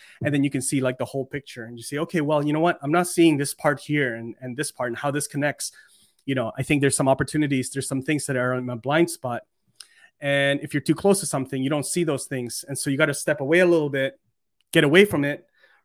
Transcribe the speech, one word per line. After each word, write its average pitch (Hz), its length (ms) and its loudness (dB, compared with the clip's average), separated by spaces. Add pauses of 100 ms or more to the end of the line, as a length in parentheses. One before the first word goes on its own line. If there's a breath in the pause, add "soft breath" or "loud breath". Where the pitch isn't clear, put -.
(220 loud breath)
And 147 120 0
then 139 100 2
you 143 60 2
can 135 120 -4
see, 135 200 -2
like, 127 160 0
the 127 80 -6
whole 135 200 -6
picture 135 380 -14
and 117 140 -14
you 113 60 -16
say, - 160 -8
"Okay, 170 200 -2
well, 147 260 2
you 147 60 0
know 156 80 2
what? 170 220 2
I'm 147 100 -4
not 175 160 2
seeing 165 300 6
this 139 160 -2
part 147 260 0
here 139 360 -2
and, 113 260 -10
and 127 160 -10
this 151 140 -4
part 123 180 -6
and 117 80 -6
how 143 140 -4
this 143 160 -4
connects. 143 440 -4 (540 soft breath)
You 139 100 -2
know, 120 220 -2
I 135 60 -2
think 147 180 2
there's 139 160 2
some 139 100 2
opportunities. 139 640 0
There's 135 160 -6
some 135 140 -2
things 147 260 -2
that 135 80 -2
are 127 180 0
in 127 120 -4
my 123 100 -6
blind 147 340 0
spot." 123 340 -8 (760 loud breath)
And 139 420 0
if 147 120 -8
you're 143 80 -2
too 156 140 0
close 196 260 2
to 165 40 -6
something, 131 380 -4
you 135 60 -2
don't 147 160 -2
see - 180 -2
those 151 220 -2
things. - 420 -8
And 139 100 -8
so - 120 -4
you 135 80 0
gotta 147 160 2
step 147 260 -4
away 147 200 2
a 185 60 6
little 160 240 2
bit, 135 300 -4 (520)
get 165 120 6
away 165 220 8
from 147 200 0
it, 143 200 -6 (400 soft breath)